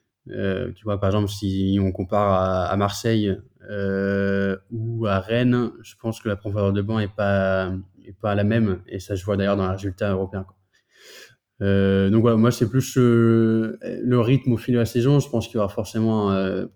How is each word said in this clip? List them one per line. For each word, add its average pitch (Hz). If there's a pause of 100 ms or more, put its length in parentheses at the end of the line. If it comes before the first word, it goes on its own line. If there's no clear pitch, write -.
(300)
Euh, 95
tu -
vois, 101
par 98
exemple, 104
si 98
on 95
compare 101
à, 92
à 90
Marseille, 101 (320)
euh, 98 (140)
ou 113
à 98
Rennes, 120 (120)
je -
pense 113
que -
la 101
profondeur 101
de 101
banc 110
est 101
pas, 95 (320)
est 101
pas 104
la 101
même, 104
et 98
ça 98
se 92
voit 101
d'ailleurs 101
dans 95
les 92
résultats 101
européens, 95
quoi. - (1080)
Euh, 98
donc 110
voilà, 113
moi 117
c'est 117
plus, 131
euh, 113
le 120
rythme 123
au 110
fil 123
de 120
la 113
saison. 135
Je -
pense 110
qu'il -
y -
aura 101
forcément, 110
euh, 95